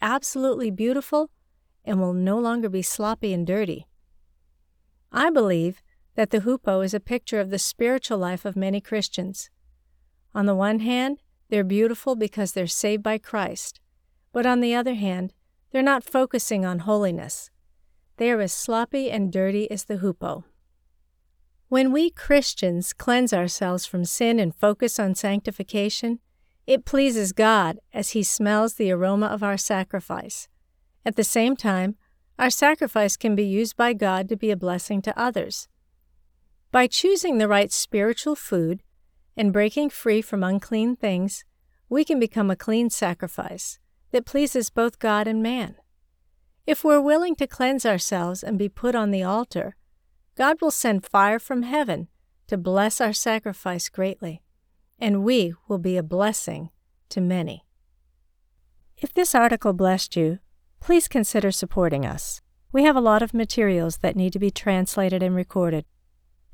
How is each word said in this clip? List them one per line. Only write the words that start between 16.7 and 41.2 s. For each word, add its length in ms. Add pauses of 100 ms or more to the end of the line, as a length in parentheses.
holiness. 720 (680)
They 140
are 100
as 120
sloppy 580
and 200
dirty 380
as 140
the 140
hoopoe. 480 (1200)
When 220
we 180
Christians 840
cleanse 420
ourselves 520
from 180
sin 360
and 160
focus 420
on 160
sanctification, 1040 (480)
it 160
pleases 480
God 460 (160)
as 160
He 140
smells 500
the 160
aroma 380
of 160
our 120
sacrifice. 920 (580)
At 100
the 80
same 320
time, 400 (440)
our 100
sacrifice 680
can 180
be 100
used 320
by 160
God 360
to 60
be 140
a 80
blessing 460
to 160
others. 480 (1040)
By 160
choosing 500
the 100
right 240
spiritual 640
food 460 (560)
and 160
breaking 380
free 320
from 200
unclean 520
things, 500 (420)